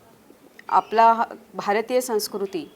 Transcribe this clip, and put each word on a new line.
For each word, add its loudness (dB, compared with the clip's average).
आपला 4
हा -2
भारतीय -2
संस्कृती -6